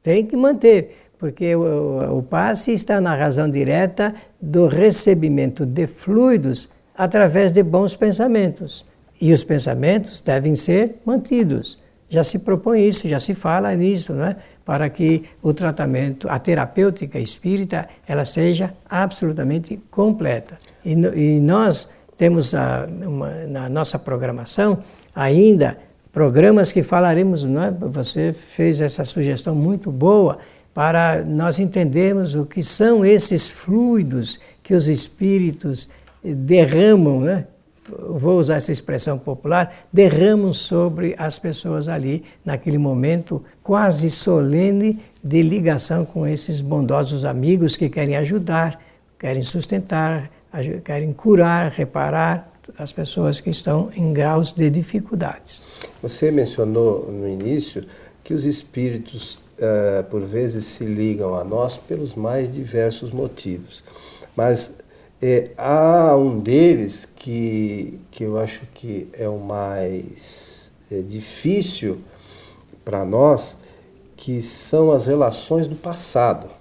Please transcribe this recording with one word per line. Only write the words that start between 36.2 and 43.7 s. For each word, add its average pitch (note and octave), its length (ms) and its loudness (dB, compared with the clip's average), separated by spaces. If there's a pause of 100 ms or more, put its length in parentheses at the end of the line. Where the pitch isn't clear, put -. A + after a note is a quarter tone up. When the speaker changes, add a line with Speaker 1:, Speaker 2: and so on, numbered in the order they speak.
Speaker 1:
derramam, D#3+ 1000 4
né? F#3 260 -2 (600)
Vou E3+ 300 2
usar D#3 160 2
essa D3 160 -4
expressão C#3 460 -4
popular, D3+ 560 -2 (180)
derramam F#3+ 600 4
sobre F3 640 -2
as D#3 200 -6
pessoas D#3 520 -6
ali, D3+ 340 -4 (220)
naquele D3 320 -4
momento D3 680 -2 (180)
quase F#3+ 480 2